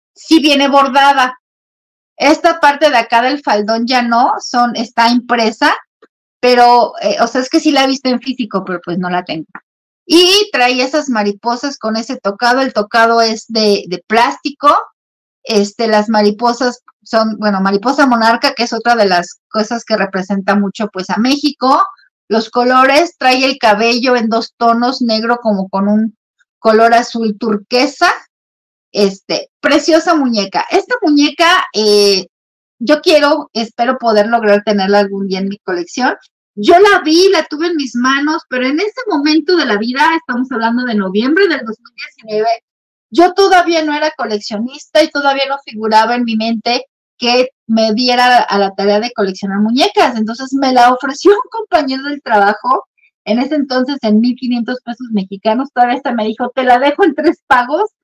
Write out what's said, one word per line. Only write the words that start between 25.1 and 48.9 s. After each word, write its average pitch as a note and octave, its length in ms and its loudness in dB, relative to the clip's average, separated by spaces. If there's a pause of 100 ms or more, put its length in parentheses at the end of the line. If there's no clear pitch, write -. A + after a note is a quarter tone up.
como G3 260 -2
con G3 200 -2
un G#3+ 280 0 (420)
color A3+ 360 2
azul A3+ 440 -2
turquesa. B3 760 -2 (800)
Este, F#3+ 580 -4 (100)
preciosa D#4+ 540 2
muñeca. A3+ 560 -2
Esta G4+ 320 0
muñeca, D#4+ 720 2
eh, G3+ 520 2 (520)
yo C#4+ 220 0
quiero, D4 520 2
espero A#3+ 460 -4
poder A3 300 2
lograr G#3+ 360 2
tenerla G3+ 360 2
algún G3 280 -4
día F#3 120 -4
en G3 80 -4
mi G3+ 100 -10
colección. G3 560 -4 (400)
Yo G#3 240 2
la G4+ 220 4
vi, E4+ 300 2
la D#4+ 140 0
tuve D#4 240 -6
en F4 80 -4
mis B3+ 200 -6
manos, C#4 520 -2
pero B3+ 180 -4
en C#4+ 120 -2
ese G#4+ 300 -4
momento D#4 480 0
de D4+ 100 0
la G3+ 120 -2
vida, B3 240 -4 (140)
estamos C4 360 -6
hablando A#3 320 -2
de A#3+ 100 -4
noviembre A#3 540 2
del C4 160 -4
dos A3 160 -10
mil - 160 -20
diecinueve, A3 640 -6 (500)
yo F4 220 4
todavía F4 500 2
no D4+ 100 -4
era D4+ 220 -2
coleccionista A#3 840 -4
y D#4 80 0
todavía C#4 380 -2
no C#4 160 -4
figuraba A3 520 0
en B3 80 -2
mi A3+ 100 -4
mente A#3 520 -4 (320)
que B3 320 0 (160)
me A3 260 0
diera B3 460 2
a G3+ 200 -2
la G3 160 -2
tarea G3+ 260 0